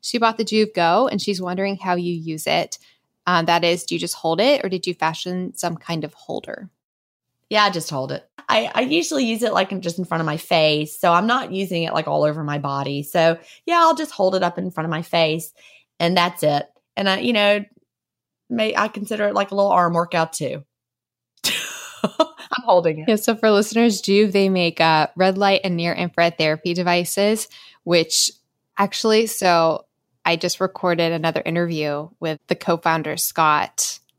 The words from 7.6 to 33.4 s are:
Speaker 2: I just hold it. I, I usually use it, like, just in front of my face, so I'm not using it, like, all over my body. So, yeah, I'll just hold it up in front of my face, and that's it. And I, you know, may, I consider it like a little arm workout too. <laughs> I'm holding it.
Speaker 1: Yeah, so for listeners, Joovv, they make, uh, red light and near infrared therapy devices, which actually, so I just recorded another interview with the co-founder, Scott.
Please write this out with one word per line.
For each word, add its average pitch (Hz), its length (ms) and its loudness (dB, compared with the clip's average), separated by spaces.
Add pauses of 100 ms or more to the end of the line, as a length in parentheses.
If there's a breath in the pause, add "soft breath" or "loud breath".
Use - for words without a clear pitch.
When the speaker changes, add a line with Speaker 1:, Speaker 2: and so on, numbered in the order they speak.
Speaker 2:
I 202 60 4
just 170 200 -4
hold 135 220 -6
it. - 140 -10 (220)
I, 220 260 2
I - 80 0
usually 285 440 0
use 226 180 -2
it, 214 100 0
like, 190 280 0
just 175 180 -6
in 180 60 -6
front 165 160 -4
of 160 40 -2
my 151 120 -2
face, 156 640 0
so 180 120 4
I'm 180 160 4
not 254 240 -2
using 185 320 -4
it, 160 100 -4
like, 156 140 -4
all 151 160 0
over 151 200 -2
my 147 140 -4
body. 143 460 -4
So, 165 340 2 (280 loud breath)
yeah, 339 160 2
I'll 320 140 6
just 311 160 -6
hold 190 240 0
it 185 80 0
up 175 140 -2
in 185 140 -6
front 160 140 -6
of 165 60 -4
my 156 100 -4
face, 165 520 -2 (460 soft breath)
and 170 180 0
that's 175 260 0
it. 147 240 0 (300)
And 196 120 -2
I, 190 100 0
you 240 140 0
know, 208 300 2 (840)
may, 220 260 -2
I 214 140 2
consider 208 380 -4
it 202 60 -2
like 202 180 -2
a 196 40 -6
little 202 160 2
arm 175 220 4
workout 170 400 0
too. 143 320 -6 (440)
<laughs> - 920 -8
I'm - 640 -4
holding 170 340 2
it. 156 80 -12
Speaker 1:
Yeah, 220 80 4
so 214 200 -2
for 220 140 2
listeners, 214 520 2
Joovv, 196 320 4
they 196 160 4
make, 175 320 0
uh, 160 340 4
red 185 220 2
light 196 260 2
and 180 140 -2
near 170 160 -2
infrared 170 440 0
therapy 156 360 0
devices, 180 720 0 (360 loud breath)
which 170 480 2 (460)
actually, 220 500 2
so 170 580 2 (400)
I 170 100 2
just 170 240 -4
recorded 170 540 0
another 160 300 -2
interview 165 640 -2 (100)
with 160 280 -4
the 180 80 -2
co-founder, 165 640 -2
Scott. - 840 0 (200)